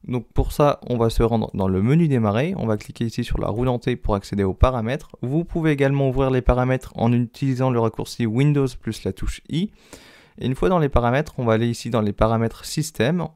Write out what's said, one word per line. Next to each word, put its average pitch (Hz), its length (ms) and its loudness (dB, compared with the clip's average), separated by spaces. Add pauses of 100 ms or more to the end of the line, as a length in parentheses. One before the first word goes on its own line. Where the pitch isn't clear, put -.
Donc 123 300 -6
pour - 160 2
ça, 143 380 2
on 123 80 0
va 113 140 2
se - 120 2
rendre 113 320 2
dans 95 140 0
le 92 120 2
menu 151 280 4
démarrer, 123 480 2
on - 100 -4
va 107 100 0
cliquer - 280 -8
ici 117 180 -6
sur 120 160 -2
la - 80 -2
roue 110 180 -2
dentée 127 300 0
pour 107 220 -2
accéder 98 260 -2
aux 95 100 0
paramètres. 127 720 2
Vous 143 220 -2
pouvez 160 260 0
également 139 380 2
ouvrir 131 240 0
les 127 100 2
paramètres 127 540 2
en 117 160 2
utilisant 127 580 0
le 120 80 0
raccourci 113 480 -2
Windows 135 400 2 (140)
plus - 240 -8
la 95 80 -2
touche - 360 -8
I. 175 220 -2 (720)
Et - 60 -4
une 131 100 -2
fois 180 120 0
dans 180 120 4
les 147 80 2
paramètres, 123 500 0
on 127 60 -6
va 113 80 2
aller 113 160 0
ici 117 200 -6
dans 117 120 -2
les 104 120 -2
paramètres 113 520 -2
système. 156 720 -2